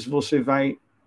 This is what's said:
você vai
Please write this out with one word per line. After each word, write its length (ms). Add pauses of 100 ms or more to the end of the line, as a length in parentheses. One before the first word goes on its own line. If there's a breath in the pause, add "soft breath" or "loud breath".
você 340
vai 360 (300)